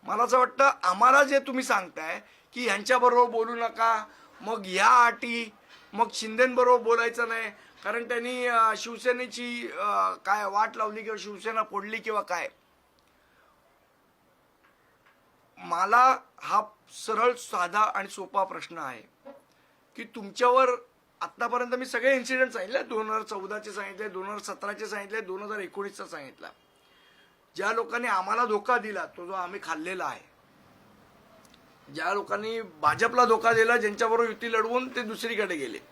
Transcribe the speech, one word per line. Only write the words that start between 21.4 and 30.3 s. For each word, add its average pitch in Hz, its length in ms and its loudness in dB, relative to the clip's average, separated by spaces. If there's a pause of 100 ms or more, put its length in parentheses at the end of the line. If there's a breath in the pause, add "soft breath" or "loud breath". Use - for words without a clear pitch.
मी 254 100 -6
सगळे 254 300 2
इन्सिडेंट 254 380 0
सांगितले, 208 300 -4
दोन 220 260 -4
हजार 220 120 -2
चौदाचे 208 500 -10
सांगितले, 196 380 -10
दोन 185 180 -10
हजार 208 120 -8
सतराचे 202 460 -10
सांगितले, 202 360 -8
दोन 185 220 -10
हजार 208 160 -8
एकोणीसचा 196 460 -10
सांगितला. 135 440 -16 (1040 soft breath)
ज्या 196 160 -2
लोकांनी 233 360 -2
आम्हाला 208 380 0
धोका 214 320 0
दिला, 202 280 -6
तो 175 200 -16
जो 180 60 -12
आम्ही 185 320 -6
खाल्लेला 165 420 -6
आहे, 123 260 -10 (1600)